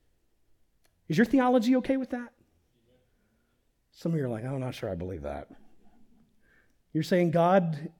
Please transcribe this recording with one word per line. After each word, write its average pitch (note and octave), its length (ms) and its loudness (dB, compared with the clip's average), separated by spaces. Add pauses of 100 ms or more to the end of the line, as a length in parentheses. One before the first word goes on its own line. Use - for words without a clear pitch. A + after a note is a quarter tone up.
(1080)
Is D#3 100 -2
your A#3 80 6
theology B3+ 500 4
okay C4+ 220 0
with B3+ 120 -8
that? A#3+ 220 -12 (1600)
Some - 200 -4
of D#3+ 60 0
you C#3+ 60 0
are B2 60 -2
like, A2+ 160 -6
"I'm C3+ 140 -4
not B2+ 140 -6
sure A2 160 -6
I F#2+ 40 -4
believe F2+ 280 -8
that." C#2+ 260 -10 (1500)
You're D#3 80 0
saying, F3 300 2
"God, E3+ 680 2